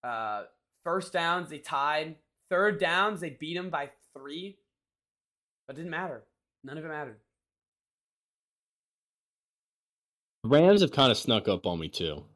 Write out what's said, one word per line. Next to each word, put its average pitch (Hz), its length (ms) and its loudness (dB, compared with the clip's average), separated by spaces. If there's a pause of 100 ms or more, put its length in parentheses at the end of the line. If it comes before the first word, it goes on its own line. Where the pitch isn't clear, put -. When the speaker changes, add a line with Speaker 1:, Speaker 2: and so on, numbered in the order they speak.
Speaker 1:
uh, 110 400 -6 (420)
first 185 280 -2
downs, 170 360 0
they 151 100 -12
tied. 156 560 -2 (340)
Third 196 300 2
downs, 185 420 2
they 170 100 -6
beat 160 260 -8
'em 180 120 -6
by 143 220 -6 (260)
three. 160 400 -12 (1080)
But 135 80 -14
it 147 40 -14
didn't 165 120 -8
matter. 160 320 -8 (400)
None 135 140 -12
of 156 80 -10
it - 20 -10
mattered. 147 320 -10 (3250)
Speaker 2:
Rams 170 380 8
have 165 100 2
kinda 131 240 4
snuck 110 320 0
up 95 180 0
on 87 140 0
me, 80 100 -6
too. 76 360 -6 (100)